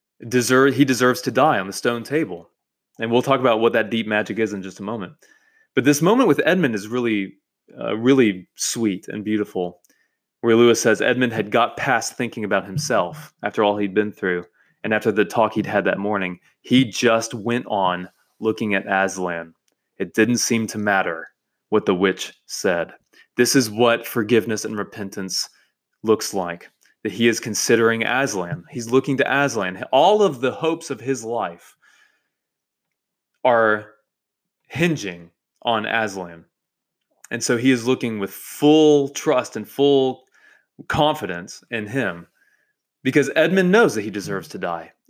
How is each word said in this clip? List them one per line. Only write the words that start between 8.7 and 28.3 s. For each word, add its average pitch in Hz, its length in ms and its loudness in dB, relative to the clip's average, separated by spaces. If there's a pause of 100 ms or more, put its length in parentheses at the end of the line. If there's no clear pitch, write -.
and 107 160 -8
beautiful, 98 580 -4 (600)
where 117 160 4
Lewis 120 240 6
says, 107 200 4
"Edmund 120 300 0
had 107 200 -4
got 117 260 2
past - 400 -2
thinking 117 260 -6
about 98 220 -2
himself 95 680 -4 (100)
after 104 200 -2
all 104 140 2
he'd 101 160 -2
been 104 180 0
through, 90 340 -4 (380)
and 110 100 -2
after 107 180 0
the 104 120 4
talk 107 300 0
he'd 104 140 -2
had 101 180 0
that 92 140 0
morning, 98 400 -4 (200)
he 127 240 4
just 113 500 0
went 120 340 -4
on 90 420 -2 (300)
looking 110 340 -2
at 95 140 -2
Aslan. 92 680 -2 (460)
It 92 140 -8
didn't 113 240 2
seem 113 300 -2
to 110 100 -10
matter 92 500 -2 (420)
what 107 160 0
the 101 80 2
witch 92 400 -2 (120)
said." 85 480 -4 (420)
This 123 200 2
is 127 140 2
what 117 380 0
forgiveness 110 580 0
and 110 120 -8
repentance 98 720 -8 (520)
looks 107 320 0
like, 90 380 -6 (320)
that 104 80 -6
he 107 160 0
is 113 120 2
considering 113 640 0
Aslan. 104 680 -4